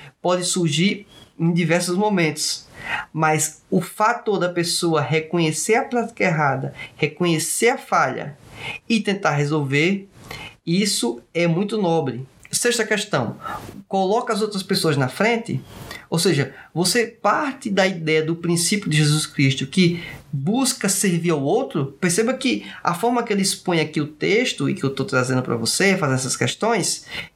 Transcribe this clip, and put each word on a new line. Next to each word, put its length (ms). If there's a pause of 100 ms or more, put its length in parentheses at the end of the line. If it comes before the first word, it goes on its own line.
(200)
pode 240
surgir 640 (320)
em 160
diversos 440
momentos, 720 (440)
mas 580
o 120
fator 580
da 100
pessoa 520
reconhecer 760
a 80
prática 400
errada, 500 (220)
reconhecer 760
a 80
falha 600 (500)
e 120
tentar 320
resolver, 760 (580)
isso 560 (120)
é 140
muito 340
nobre. 440 (260)
Sexta 340
questão: 520 (500)
coloca 460
as 80
outras 200
pessoas 360
na 100
frente? 540 (480)
Ou 100
seja, 340 (200)
você 340
parte 640
da 180
ideia 340
do 140
princípio 540
de 80
Jesus 280
Cristo 400
que 380 (260)
busca 600
servir 400
ao 120
outro. 600
Perceba 320
que 320 (180)
a 100
forma 300
que 80
ele 100
expõe 380
aqui 220
o 60
texto 640
e 60
que 80
eu 60
tô 160
trazendo 360
pra 140
você, 420
fazendo 200
essas 180
questões, 680 (300)